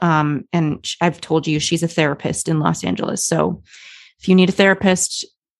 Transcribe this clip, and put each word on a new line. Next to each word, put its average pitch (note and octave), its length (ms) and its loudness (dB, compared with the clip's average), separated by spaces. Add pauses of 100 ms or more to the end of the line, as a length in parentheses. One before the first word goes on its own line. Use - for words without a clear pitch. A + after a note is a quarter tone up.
Um, D3+ 500 0
and D3+ 340 -2
sh-, - 140 -8
I've E3+ 220 0
told D#3+ 240 -2
you D3+ 140 0
she's D#3+ 240 -2
a E3 40 0
therapist D#3 600 -2
in D#3 100 2
Los E3 240 0
Angeles. - 420 -4
So E3 360 -2 (580)
if - 80 -6
you F#3 80 6
need F#3 140 6
a F#3+ 40 -2
therapist, F#3+ 720 2 (340)